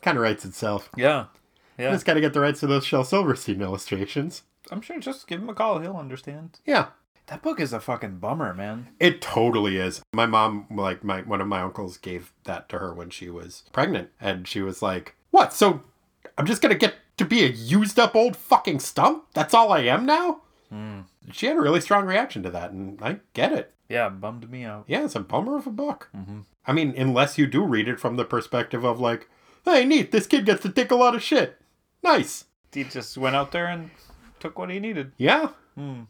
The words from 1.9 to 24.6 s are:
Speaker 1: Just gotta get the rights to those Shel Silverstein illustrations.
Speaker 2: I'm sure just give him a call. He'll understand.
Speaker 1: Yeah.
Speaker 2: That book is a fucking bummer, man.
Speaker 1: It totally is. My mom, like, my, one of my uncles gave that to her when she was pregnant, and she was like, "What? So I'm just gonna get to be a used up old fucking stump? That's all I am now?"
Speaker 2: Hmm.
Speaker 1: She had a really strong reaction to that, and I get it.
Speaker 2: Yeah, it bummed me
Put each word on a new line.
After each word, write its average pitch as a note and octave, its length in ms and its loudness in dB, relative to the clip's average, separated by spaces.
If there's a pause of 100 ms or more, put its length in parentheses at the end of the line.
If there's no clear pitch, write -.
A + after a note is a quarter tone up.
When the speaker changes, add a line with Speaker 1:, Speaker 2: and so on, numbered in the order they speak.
Speaker 1:
Just F#3+ 140 -2
gotta D#3 160 4
get D3 120 2
the D3 60 2
rights C#3+ 220 2
to D3+ 60 -2
those C#3 180 2
Shel C3+ 180 2
Silverstein C3 580 0
illustrations. G2 800 -6 (280)
Speaker 2:
I'm G#3 100 -10
sure E4+ 180 -12
just - 280 -12
give F3+ 140 -10
him A#3 80 -10
a G#3+ 40 -12
call. G#3 260 0
He'll F3+ 180 -8
understand. C#3+ 680 -14
Speaker 1:
Yeah. B3+ 220 2 (400)
Speaker 2:
That - 160 -16
book D#4 160 -4
is C#3 120 -2
a A#2 80 -6
fucking G#2+ 380 -6
bummer, G#2+ 360 -4
man. G#2+ 360 -10 (100)
Speaker 1:
It F3 220 4
totally A2 560 2
is. F#2 240 -4 (100)
My A2+ 140 2
mom, A2 460 2
like, G2 320 -4
my, F#2+ 180 -4
one G2 180 -4
of F#2+ 80 -2
my F#2+ 140 -2
uncles F#2 360 -8
gave F2 360 -12 (120)
that F2 240 -10
to F2 100 -8
her F2+ 140 -8
when F2 160 -14
she F2+ 200 -14
was E2+ 420 -16
pregnant, C3 380 0 (100)
and F#2 280 -4
she G2+ 140 -4
was F#2+ 200 -6
like, F#2 340 -4 (140)
"What? - 240 6
So F3 300 4 (540)
I'm D3 80 0
just G3+ 160 0
gonna G#3 140 4
get - 200 2 (220)
to F#3 80 0
be A3+ 200 4
a - 20 4
used C3+ 520 2
up A#3 160 4
old A#3 200 4
fucking - 440 2
stump? D4+ 540 2
That's D#3 200 0
all A3+ 180 8
I D#3+ 100 4
am C#3 240 2
now?" D#4+ 360 2 (280)
Speaker 2:
Hmm. G#2+ 320 -12 (300)
Speaker 1:
She - 140 -6
had D4+ 120 2
a - 40 2
really D#3 180 4
strong G3 260 2
reaction F#3+ 380 -2
to F2+ 60 -6
that, F2 220 -8
and G2 300 -12
I D3+ 180 -6 (140)
get F#3 200 0
it. - 180 -6 (160)
Speaker 2:
Yeah, A#2 200 -2
it F#2+ 120 -8
bummed A2+ 300 -12
me B2+ 140 -14